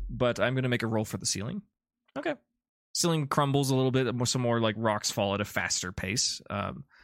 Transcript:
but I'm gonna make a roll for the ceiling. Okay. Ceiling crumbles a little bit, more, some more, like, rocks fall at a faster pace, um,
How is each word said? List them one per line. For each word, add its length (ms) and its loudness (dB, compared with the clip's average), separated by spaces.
but 320 0
I'm 140 2
gonna 140 0
make 140 0
a 40 0
roll 180 0
for 120 -6
the 80 -8
ceiling. 360 -4
Okay. 160 -4
Ceiling 340 0
crumbles 440 2
a 40 4
little 160 4
bit, 240 2
more, 100 0
some 160 0
more, 200 2
like, 160 2
rocks 340 0
fall 220 2
at 80 0
a 40 -2
faster 460 -4
pace, 580 -2
um, 360 -6